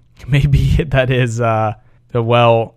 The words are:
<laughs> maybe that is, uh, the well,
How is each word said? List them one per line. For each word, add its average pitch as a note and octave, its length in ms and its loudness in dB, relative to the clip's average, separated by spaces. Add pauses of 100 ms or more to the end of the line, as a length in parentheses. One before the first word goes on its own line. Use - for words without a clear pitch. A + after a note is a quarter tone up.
<laughs> - 180 -20
maybe C#3 560 0
that C3+ 260 -2
is, B2 320 -2
uh, A2 320 -2 (360)
the A#2+ 120 -4
well, A#2 560 2